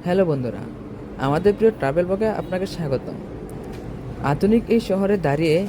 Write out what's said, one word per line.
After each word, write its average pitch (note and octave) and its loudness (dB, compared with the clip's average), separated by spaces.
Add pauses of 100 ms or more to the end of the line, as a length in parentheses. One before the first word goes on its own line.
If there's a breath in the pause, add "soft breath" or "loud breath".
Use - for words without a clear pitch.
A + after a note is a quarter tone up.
হ্যালো F#3 4
বন্ধুরা, A#2+ -2 (640)
আমাদের E3+ 4
প্রিয় A3 6
ট্রাভেল D3+ 2
ব্লগে G3 0 (120)
আপনাকে F#3 -4
স্বাগতম। C3+ -4 (1120)
আধুনিক G#3 4 (120)
এই A3+ 6
শহরে G3 2 (100)
দাঁড়িয়ে D3+ 4 (120)